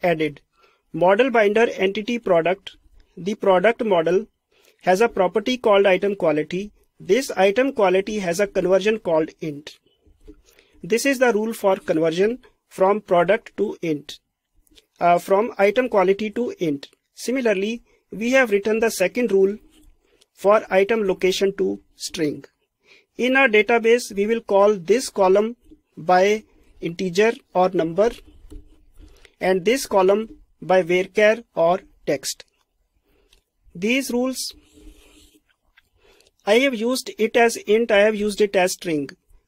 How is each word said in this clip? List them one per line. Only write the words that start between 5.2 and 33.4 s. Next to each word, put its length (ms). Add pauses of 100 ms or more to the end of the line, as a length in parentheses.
called 280
item 300
quality. 560 (280)
This 320
item 420
quality 460
has 200
a 80
conversion 520
called 300 (120)
int. 360 (1040)
This 240
is 140
the 140
rule 200
for 220
conversion 640 (280)
from 340
product 560
to 240
int, 380 (800)
uh, 200
from 380
item 320
quality 420
to 280
int. 280 (260)
Similarly, 720 (280)
we 200
have 200
written 280
the 100
second 420
rule 260 (760)
for 360
item 380
location 500
to 240 (140)
string. 480 (720)
In 180
our 120
database, 680
we 100
will 160
call 320
this 360
column 460 (400)
by 480 (380)
integer 520 (200)
or 160
number 420 (1300)
and 260
this 200
column 520 (240)
by 200
varchar 640 (100)
or 280 (260)
text. 380 (1300)